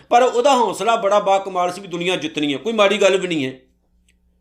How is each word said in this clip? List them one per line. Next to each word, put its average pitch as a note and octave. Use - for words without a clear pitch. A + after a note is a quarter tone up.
ਪਰ A#3+
ਉਹਦਾ B3
ਹੌਸਲਾ G#3+
ਬੜਾ G3+
ਬਾਕਮਾਲ F#3+
ਸੀ G3
ਵੀ G3
ਦੁਨੀਆ F3
ਜਿੱਤਣੀ D3
ਹੈ। C3+
ਕੋਈ A3+
ਮਾੜੀ G#3
ਗੱਲ G3
ਵੀ F3+
ਨਹੀਂ D#3
ਹੈ C3